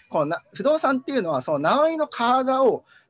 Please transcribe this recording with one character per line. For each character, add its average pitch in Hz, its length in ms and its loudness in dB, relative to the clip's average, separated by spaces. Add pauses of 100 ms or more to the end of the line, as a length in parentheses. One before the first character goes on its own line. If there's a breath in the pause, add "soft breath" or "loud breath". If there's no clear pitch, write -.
(120 soft breath)
こ 165 80 0
の 147 80 2
な-、 165 160 -6 (100)
不 - 80 -10
動 294 160 2
産 269 220 0
っ - 0 -
て 277 140 -8
い 262 40 0
う 208 60 0
の 165 80 -4
は、 131 100 -2
そ 160 120 -4
の 139 60 0
生 247 300 2
身 320 80 -4
の 294 100 -2
体 262 560 0
を 175 200 2 (260 soft breath)